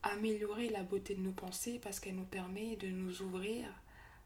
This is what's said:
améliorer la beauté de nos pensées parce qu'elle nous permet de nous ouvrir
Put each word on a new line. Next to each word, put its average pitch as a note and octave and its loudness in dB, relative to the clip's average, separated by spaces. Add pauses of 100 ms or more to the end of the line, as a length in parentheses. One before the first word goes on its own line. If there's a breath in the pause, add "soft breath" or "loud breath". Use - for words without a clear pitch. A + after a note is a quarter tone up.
améliorer G#3+ 4
la G#3 2
beauté F#3+ 2
de F#3 0
nos F#3 4
pensées G3 -2
parce F#3+ -4
qu'elle F#3+ -4
nous F#3 -2
permet G3 -2
de G3 -2
nous F#3 0
ouvrir G3 0 (600 loud breath)